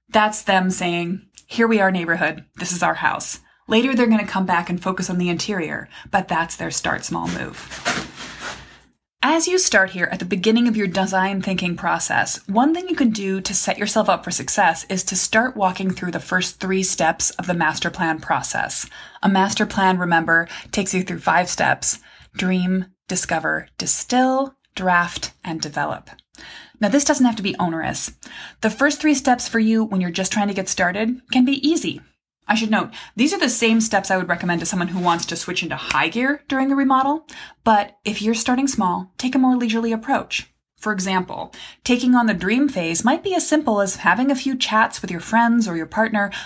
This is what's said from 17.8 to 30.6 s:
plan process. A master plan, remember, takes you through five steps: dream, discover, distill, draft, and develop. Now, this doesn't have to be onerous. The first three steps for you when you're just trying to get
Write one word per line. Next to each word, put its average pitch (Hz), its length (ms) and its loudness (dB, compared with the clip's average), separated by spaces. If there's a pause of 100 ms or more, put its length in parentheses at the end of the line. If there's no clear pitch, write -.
plan 160 300 -2
process. - 680 -2 (360)
A - 40 4
master 196 380 2
plan, 185 320 2
remember, 165 500 2 (240)
takes 190 220 -2
you 185 80 2
through 180 200 -6
five 175 280 2
steps: - 480 0 (380)
dream, 185 500 0 (220)
discover, 156 600 -2 (120)
distill, 262 800 0 (180)
draft, 175 580 0 (100)
and 160 160 -6
develop. 147 520 -6 (680)
Now, 208 100 2
this 285 140 4
doesn't 277 220 4
have 226 120 2
to 214 40 -6
be 190 160 -4
onerous. 160 540 -2 (500)
The 220 80 2
first 285 320 0
three 302 140 4
steps 254 320 2
for 240 100 -2
you 220 260 4
when 202 180 0
you're 175 100 -2
just 185 200 -4
trying 208 180 0
to 196 40 -4
get 190 160 -4